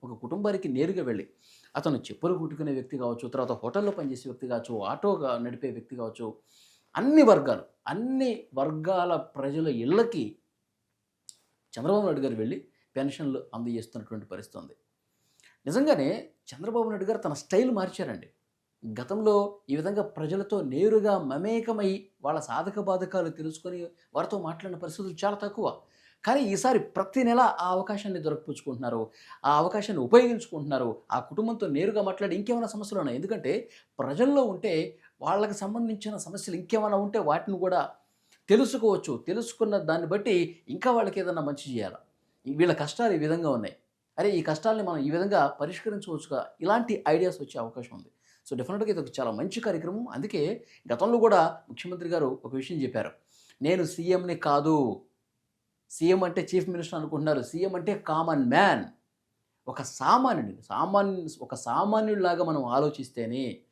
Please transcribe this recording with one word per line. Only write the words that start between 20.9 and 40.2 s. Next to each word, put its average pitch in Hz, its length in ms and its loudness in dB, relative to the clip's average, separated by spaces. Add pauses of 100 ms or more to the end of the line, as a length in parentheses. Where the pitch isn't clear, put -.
మమేకమై 196 880 -2 (180)
వాళ్ళ 151 160 0
సాధక 175 400 -4
బాధకాలు 185 480 -2
తెలుసుకొని 165 580 -10 (280)
వారితో 185 280 -2
మాట్లాడిన 165 360 -8
పరిస్థితులు 170 360 -10 (100)
చాలా 202 120 0
తక్కువ. 202 440 -6 (440)
కానీ 262 160 4
ఈసారి 226 380 2
ప్రతి - 460 0
నెల 233 160 6
ఆ 180 320 4
అవకాశాన్ని 190 500 -4
దొరకపుచ్చుకుంటున్నారు, 131 880 -4 (340)
ఆ 147 140 4
అవకాశాన్ని 180 460 0
ఉపయోగించుకుంటున్నారు. 147 1000 4 (100)
ఆ 123 80 0
కుటుంబంతో 214 460 -4
నేరుగా 190 360 0
మాట్లాడి 190 340 -2
ఇంకేమైనా 233 300 -2
సమస్యలు 208 340 -6
ఉన్నాయి, 131 160 -2
ఎందుకంటే 196 520 -4 (300)
ప్రజల్లో 240 460 2
ఉంటే 180 540 -2 (220)
వాళ్ళకి 202 340 0
సంబంధించిన 214 640 -6
సమస్యలు 180 400 -8
ఇంకేమైనా 208 400 0
ఉంటే 202 220 0
వాటిని 170 400 0
కూడా 180 320 2 (580)
తెలుసుకోవచ్చు. 214 760 4
తెలుసుకున్న 214 520 -2
దాన్ని 165 300 0
బట్టి 175 600 0